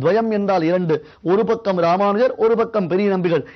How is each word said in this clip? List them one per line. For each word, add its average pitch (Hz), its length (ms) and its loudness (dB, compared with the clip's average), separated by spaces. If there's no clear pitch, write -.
துவயம் 214 300 0
என்றால் 196 320 0
இரண்டு, 165 440 0
ஒரு 196 220 2
பக்கம் 220 320 -2
ராமானுஜர், 202 580 2
ஒரு 226 220 2
பக்கம் 208 320 -2
பெரிய 190 280 0
நம்பிகள். 170 400 0